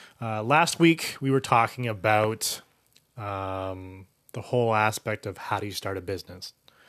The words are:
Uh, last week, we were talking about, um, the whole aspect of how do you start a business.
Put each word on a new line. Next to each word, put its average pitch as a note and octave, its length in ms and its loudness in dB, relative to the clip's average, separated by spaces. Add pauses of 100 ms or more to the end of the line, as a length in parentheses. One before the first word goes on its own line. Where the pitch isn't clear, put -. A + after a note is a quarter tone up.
(200)
Uh, A2 220 -4
last D3 380 2
week, E3 420 4
we C3+ 80 -2
were C3+ 100 4
talking A#2+ 480 2
about, G#2+ 760 2 (540)
um, F#2+ 920 -8 (240)
the A2+ 100 -10
whole A#2 320 2
aspect G#2+ 540 0
of F#2 100 -10
how - 220 -4
do G#2 80 -6
you G2+ 40 -8
start G2 280 -6
a - 20 -8
business. F2+ 540 -10 (340)